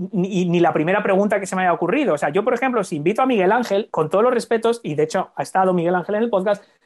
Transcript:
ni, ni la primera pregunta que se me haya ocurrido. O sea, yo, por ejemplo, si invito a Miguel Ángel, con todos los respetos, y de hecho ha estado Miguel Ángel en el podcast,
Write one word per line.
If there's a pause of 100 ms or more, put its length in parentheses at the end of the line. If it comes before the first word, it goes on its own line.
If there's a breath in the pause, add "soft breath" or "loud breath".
(120)
ni,
ni
la
primera
pregunta
que
se
me
haya
ocurrido.
O
sea,
yo,
por
ejemplo,
si
invito
a
Miguel
Ángel,
con
todos
los
respetos,
y
de
hecho
ha
estado
Miguel
Ángel
en
el
podcast, (220 soft breath)